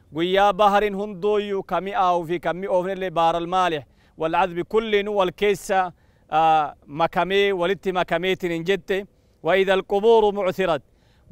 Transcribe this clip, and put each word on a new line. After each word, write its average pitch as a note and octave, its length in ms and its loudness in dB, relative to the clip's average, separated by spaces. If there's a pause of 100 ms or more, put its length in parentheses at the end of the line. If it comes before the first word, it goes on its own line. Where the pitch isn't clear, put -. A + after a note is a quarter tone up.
(140)
Guyyaa F#3 380 2
bahariin G3+ 440 2
hundooyyuu G#3 680 -4
ka F3 180 -4
mi'aawu F3+ 460 0
fi E3+ 140 -4
kan E3 160 -4
mi'oofnellee F#3 540 -2
baaral E3+ 360 0
maalih, F3 360 -2 (360)
wal D#3+ 160 -2
azbi F3 300 0
kulliinuu G#3 520 -2
wal F#3 160 2
keessa, F#3+ 600 -2 (380)
aa, D#3 440 2 (120)
makamee, F#3 680 0
walitti F#3 400 -2
makameetiin F3+ 600 -2
hin E3 120 -6
jette. F#3+ 420 -2 (380)
"وإذا F#3+ 300 2
القبور G#3 560 4
بعثرت." F#3 520 -2 (500)